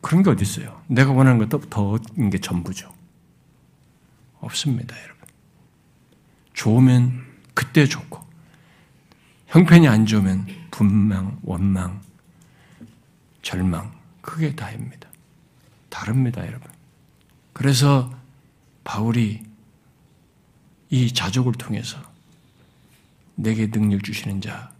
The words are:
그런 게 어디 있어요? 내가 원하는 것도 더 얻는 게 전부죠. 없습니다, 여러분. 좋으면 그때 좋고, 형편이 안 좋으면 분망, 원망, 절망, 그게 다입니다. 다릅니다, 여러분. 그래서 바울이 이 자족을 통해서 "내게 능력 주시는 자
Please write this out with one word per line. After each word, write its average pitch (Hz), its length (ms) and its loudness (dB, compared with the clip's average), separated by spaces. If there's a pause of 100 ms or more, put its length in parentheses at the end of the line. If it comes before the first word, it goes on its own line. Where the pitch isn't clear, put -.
그런 180 220 2
게 190 60 6
어디 101 140 2
있어요? - 440 -8
내가 135 240 0
원하는 131 260 4
것도 110 320 -4
더 101 220 -4
얻는 110 380 -4
게 92 100 -4
전부죠. 87 520 -10 (1500)
없습니다, - 640 -6
여러분. - 240 -20 (1300)
좋으면 123 720 4 (300)
그때 - 320 2
좋고, - 340 -8 (1300)
형편이 165 400 8
안 110 180 4
좋으면 98 420 0 (240)
분망, 101 720 0
원망, 92 580 -2 (1400)
절망, 92 500 -4 (300)
그게 160 340 -4
다입니다. - 520 -14 (840)
다릅니다, 113 560 -4
여러분. - 240 -14 (840)
그래서 135 580 2 (720)
바울이 110 600 -2 (1500)
이 123 240 2
자족을 120 400 -2
통해서 - 440 -10 (1400)
"내게 110 340 -2
능력 104 340 0
주시는 101 380 -8
자 - 380 -14